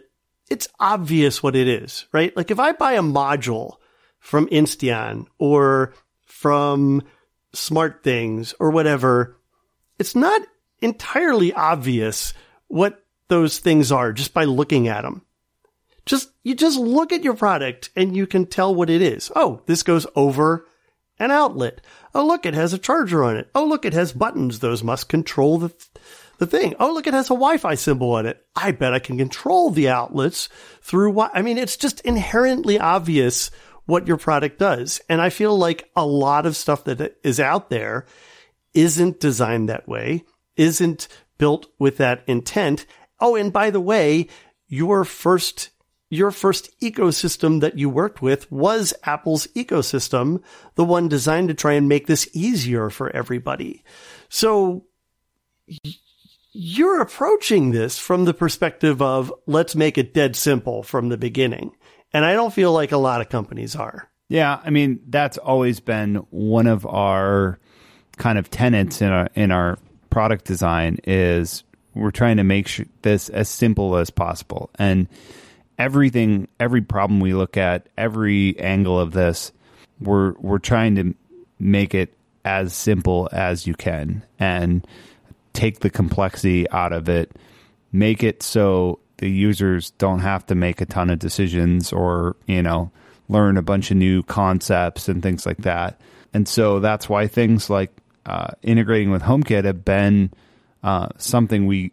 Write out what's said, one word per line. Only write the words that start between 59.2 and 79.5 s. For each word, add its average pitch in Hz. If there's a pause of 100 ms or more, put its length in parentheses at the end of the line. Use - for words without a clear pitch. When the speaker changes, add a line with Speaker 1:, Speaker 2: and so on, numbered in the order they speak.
Speaker 1:
"Let's 160
make 151
it 127
dead 139
simple 120
from 120
the 120
beginning." 120 (400)
And 151
I 175
don't 226
feel 180
like 151
a 143
lot 127
of 110
companies 110
are. - (180)
Speaker 2:
Yeah, 147
I 147
mean, 143
that's 143
always 127
been 107 (140)
one 110
of 110
our 98 (600)
kind 113
of 92
tenets 107
in 104
our, 90
in 101
our 90 (320)
product 110
design 85
is 90 (280)
we're 107
trying 117
to 101
make 98
sh-, - (200)
this 104
as 104
simple 101
as 85
possible. -
And 92 (680)
everything, 120 (140)
every 120
problem 101
we 95
look 95
at, 90
every 104
angle 95
of 82
this, 87 (500)